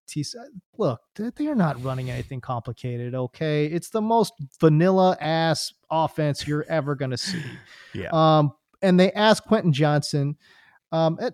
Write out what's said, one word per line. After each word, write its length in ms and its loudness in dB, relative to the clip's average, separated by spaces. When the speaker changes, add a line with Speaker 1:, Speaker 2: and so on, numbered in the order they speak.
Speaker 1:
T, 180 -8
look, 240 -2
they, 200 -6
they 120 -4
are 80 -2
not 280 0
running 280 -6
anything 300 -8
complicated, 720 -8
okay? 500 -2
It's 240 -6
the 120 -2
most 320 2
vanilla 600 6
ass 540 0
offense 580 -2
you're 220 -2
ever 240 -2
gonna 240 -4
see. 240 -6
Speaker 2:
<laughs> 280 -20
Yeah. 160 -8
Speaker 1:
Um, 420 4
and 160 4
they 140 4
asked 320 2
Quentin 280 2
Johnson, 640 0
um, 280 0
and, 140 -6